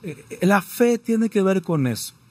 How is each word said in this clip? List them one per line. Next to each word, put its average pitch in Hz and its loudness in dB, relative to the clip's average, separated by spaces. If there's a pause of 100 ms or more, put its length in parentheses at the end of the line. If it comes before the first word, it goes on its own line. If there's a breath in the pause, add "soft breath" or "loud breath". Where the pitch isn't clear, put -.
Eh, 151 -12
eh, - -4
la 196 4
fe 240 0
tiene 226 0
que 202 0
ver 190 2
con 156 0
eso. 113 -6 (180)